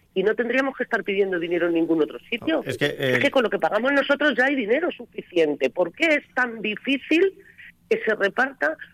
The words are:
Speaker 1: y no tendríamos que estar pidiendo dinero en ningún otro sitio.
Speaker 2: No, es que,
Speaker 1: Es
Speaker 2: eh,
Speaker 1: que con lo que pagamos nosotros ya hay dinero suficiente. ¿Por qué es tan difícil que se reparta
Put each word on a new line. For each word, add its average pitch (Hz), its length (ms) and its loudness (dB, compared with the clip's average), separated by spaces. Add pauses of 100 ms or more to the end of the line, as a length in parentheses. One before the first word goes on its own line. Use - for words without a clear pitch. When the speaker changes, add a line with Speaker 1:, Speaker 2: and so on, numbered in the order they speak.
(140)
Speaker 1:
y 190 80 2
no 214 120 2
tendríamos 247 420 -2
que 247 80 -4
estar 208 200 -4
pidiendo 190 340 0
dinero 170 300 -2
en 170 60 0
ningún 165 280 2
otro - 160 -4 (120)
sitio. 311 280 -2
Speaker 2:
No, 208 120 -4
es 117 80 -4
que, 143 80 0
Speaker 1:
Es 135 300 0
Speaker 2:
eh, - 20 0
Speaker 1:
que 185 120 2
con 262 140 2
lo 196 60 -2
que 196 80 -2
pagamos 214 340 0
nosotros 277 440 2
ya 254 100 2
hay 285 100 0
dinero 262 360 0
suficiente. 156 800 -2
¿Por 175 220 -2
qué 330 140 -2 (100)
es - 180 -10
tan 240 280 -2
difícil 277 720 0 (560)
que 220 140 2
se 220 100 0
reparta 254 640 0 (180)